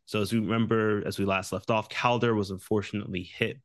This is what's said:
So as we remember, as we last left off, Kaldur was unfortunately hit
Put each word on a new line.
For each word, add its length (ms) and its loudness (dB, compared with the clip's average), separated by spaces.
So 180 -2
as 100 -2
we 60 2
remember, 680 2
as 120 -4
we 60 0
last 280 0
left 180 -2
off, 180 0
Kaldur 480 2
was 140 0
unfortunately 720 -2
hit 400 -4